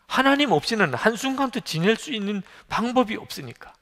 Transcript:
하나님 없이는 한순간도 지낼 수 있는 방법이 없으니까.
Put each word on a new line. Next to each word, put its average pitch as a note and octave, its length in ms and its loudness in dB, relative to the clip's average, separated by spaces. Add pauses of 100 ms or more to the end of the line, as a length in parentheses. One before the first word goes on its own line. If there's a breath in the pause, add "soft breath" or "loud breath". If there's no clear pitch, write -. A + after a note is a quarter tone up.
하나님 C#4 440 4
없이는 E3 420 2
한순간도 B3+ 680 0
지낼 F3+ 340 0
수 C#4 180 -8
있는 G3+ 280 -4 (260 loud breath)
방법이 A#3 480 0
없으니까. - 680 -14